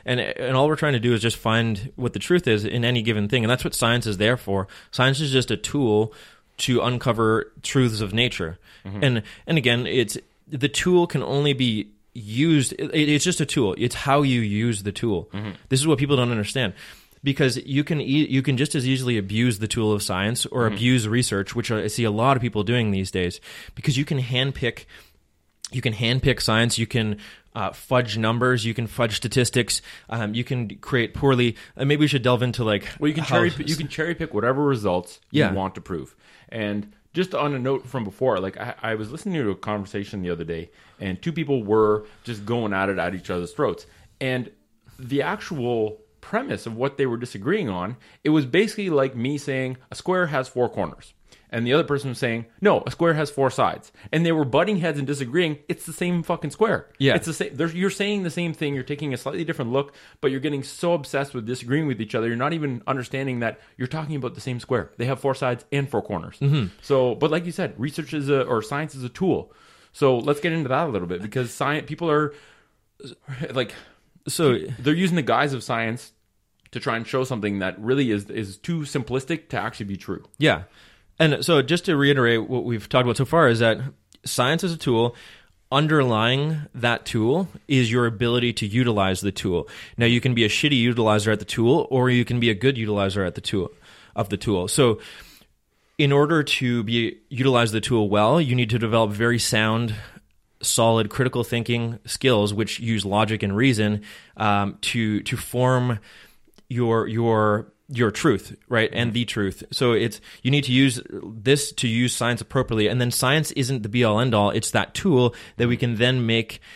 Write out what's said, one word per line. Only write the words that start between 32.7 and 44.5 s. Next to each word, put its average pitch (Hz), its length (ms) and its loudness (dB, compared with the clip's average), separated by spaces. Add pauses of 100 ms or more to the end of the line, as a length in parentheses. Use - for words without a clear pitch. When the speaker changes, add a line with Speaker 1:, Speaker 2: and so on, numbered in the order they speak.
Speaker 2:
Well, 147 100 0
you 151 60 0
can 160 80 -2
Speaker 1:
how 135 140 0
Speaker 2:
cherry 117 140 4
p-, - 180 -8
you 156 80 0
can 151 100 -6
cherry 160 300 -4
pick 165 180 -8
whatever 131 300 0
results 104 560 0 (100)
you 151 140 2
Speaker 1:
Yeah. 95 80 0
Speaker 2:
want 95 240 -4
to 101 40 -14
prove. 78 360 -10 (320)
And 104 440 -6 (200)
just 180 220 -4
on 143 200 -2
a 135 40 -4
note 127 300 -2
from 120 160 -6
before, 107 340 -2
like, 95 180 -6
I, 120 260 -10
I 113 120 -2
was 107 160 -6
listening 170 320 -8
to 107 80 0
a 92 60 -2
conversation 104 640 -6
the 90 80 -4
other 85 140 -4
day, 82 260 -8 (300)
and 92 200 -6
two 170 120 -4
people 143 320 -2
were 107 420 4 (160)
just 107 240 -12
going 113 260 -2
at 95 160 0
it 95 100 -2
at 87 180 -2
each 87 140 -10
other's 87 220 -4
throats. 113 320 -4 (360)
And 127 280 -4 (500)